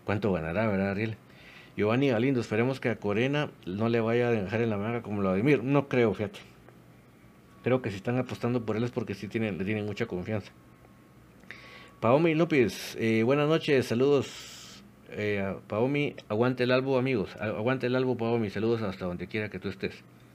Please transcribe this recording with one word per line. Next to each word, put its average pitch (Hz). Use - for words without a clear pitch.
¿Cuánto 101
ganará, 85
verdad, 98
Ariel? 107
Giovanni 117
Galindo, 123
esperemos 117
que 127
a 107
Corena 123
no 104
le 117
vaya 117
a -
dejar 110
en 113
la 104
manga 113
como 101
lo 95
Vladimir. 110
No 139
creo, 117
fíjate. 104
Creo 127
que 117
si 98
están 120
apostando 120
por 107
él 117
es 120
porque 113
sí 104
tienen, 107
le 95
tienen 107
mucha 104
confianza. 98
Paomi 156
López, 156
eh, 113
buenas 143
noches, 156
saludos, -
eh, 104
a 98
Paomi, 131
aguante 123
el 123
Albo, 131
amigos, 123
a-, 104
aguante 110
el 123
Albo, 127
Paomi, 113
saludos 113
hasta 95
donde 87
quiera 107
que 92
tú 98
estés. -